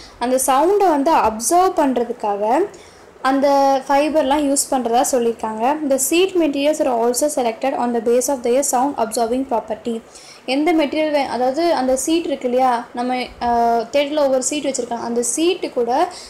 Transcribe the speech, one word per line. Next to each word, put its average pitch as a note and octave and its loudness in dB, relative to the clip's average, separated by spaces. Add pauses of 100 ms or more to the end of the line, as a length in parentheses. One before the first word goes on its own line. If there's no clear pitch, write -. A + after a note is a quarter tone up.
(200)
அந்த B3+ 0
சவுண்டை F4+ 2
வந்து D4 2 (100)
absorb E4 2
பண்றதுக்காக A#3 0 (800)
அந்த C4+ 2 (320)
ஃபைபர்லாம் C#4+ 2
யூஸ் C#4 0
பண்றதா A#3+ 0
சொல்லியிருக்காங்க. A3+ -2 (220)
The C4+ 2
seat F4 2
materials D4+ 0
are C#4+ 0
also A#3+ 0
selected C4 -2
on A#3+ -2
the A#3 -2
base A#3+ 2
of C4+ -2
their B3 0
sound C4+ 0
absorbing A#3 -2
property. A3 -6 (500)
எந்த D4+ 0
material D#4 0
வே-, C#4+ 0
அதாவது C4+ 0
அந்த C4 0
சீட் E4 -2
இருக்கு C#4 -4
இல்லையா, B3+ 2 (220)
நம்ம, B3+ -4 (280)
அஹ், A#3 2
தியேட்டரில் C#4+ 0
ஒவ்வொரு C4 2
சீட் D4 -4
வச்சுருக்காங்க, A#3 -4
அந்த A#3+ 0
சீட்டு E4+ -2
கூட A#3+ -2 (380)